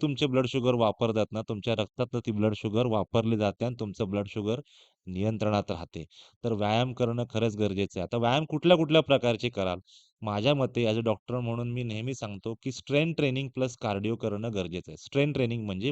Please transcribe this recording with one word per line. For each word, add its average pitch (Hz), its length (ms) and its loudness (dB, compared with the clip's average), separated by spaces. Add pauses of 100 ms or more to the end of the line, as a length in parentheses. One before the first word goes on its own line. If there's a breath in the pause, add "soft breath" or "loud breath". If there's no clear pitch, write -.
तुमचे 147 240 0
ब्लड 127 200 2
शुगर 123 300 2
वापरतात 110 560 2
ना, 110 100 -4
तुमच्या 113 320 -2
रक्तातलं 117 460 -2
ती 117 120 -4
ब्लड 107 240 2
शुगर 113 320 0
वापरली 110 480 2
जाते 104 280 0
आणि 123 160 -4
तुमचं 104 300 -4
ब्लड 101 180 -2
शुगर 107 320 -2 (460 soft breath)
नियंत्रणात 104 640 0
राहते. 82 340 -8 (400 loud breath)
तर 117 100 0
व्यायाम 110 380 2
करणं 120 380 0
खरंच 110 260 0
गरजेचं 98 440 0
आहे. 87 40 -2
आता 101 140 -4
व्यायाम 123 280 2
कुठल्या-कुठल्या 160 560 4
प्रकारचे 120 480 2
कराल? 92 280 -2 (440 soft breath)
माझ्या 107 320 0
मते 123 320 0
as 110 100 2
a 117 80 0
doctor 113 380 -2
म्हणून 120 300 -4
मी 123 120 -4
नेहमी 113 300 -4
सांगतो, 107 480 -8
की 131 100 -4
स्ट्रेंथ 151 440 0
ट्रेनिंग 135 340 0
प्लस 131 280 -4
कार्डिओ 107 380 0
करणं 107 380 -4
गरजेचं 87 360 -4
आहे. 78 80 -12
स्ट्रेंथ 143 360 0
ट्रेनिंग 120 320 -2
म्हणजे 101 260 -2